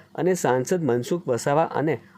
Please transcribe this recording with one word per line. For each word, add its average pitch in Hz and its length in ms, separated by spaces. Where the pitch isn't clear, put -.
અને 175 180
સાંસદ 143 500
મનસુખ 123 440
વસાવા 147 360
અને 143 360